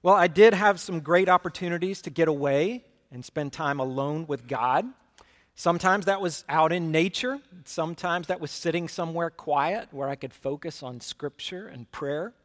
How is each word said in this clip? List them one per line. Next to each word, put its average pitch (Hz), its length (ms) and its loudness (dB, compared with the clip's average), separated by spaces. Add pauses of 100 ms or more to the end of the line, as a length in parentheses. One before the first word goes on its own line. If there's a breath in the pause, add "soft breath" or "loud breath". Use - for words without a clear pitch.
Well, 185 80 8
I 180 140 6
did 202 260 8
have 196 260 2
some 170 200 -6
great 175 300 4
opportunities 180 720 0
to 160 80 -10
get 160 160 2
away 147 560 0 (280)
and 123 140 -14
spend 143 260 -6
time 143 280 -4
alone 139 480 -2
with 123 200 -6
God. 127 380 0 (720 soft breath)
Sometimes 185 500 2
that 196 160 2
was 170 260 -4
out 160 240 4
in 170 200 -2
nature. 196 480 0 (240)
Sometimes 170 640 -4
that 180 120 -2
was 143 120 -8
sitting 170 360 -4
somewhere 165 440 -4
quiet 156 580 -2
where 139 180 -6
I 139 60 -4
could 131 180 -10
focus 147 520 -8
on 123 180 -12
Scripture - 680 -12
and - 240 -18
prayer. 151 420 -6 (120)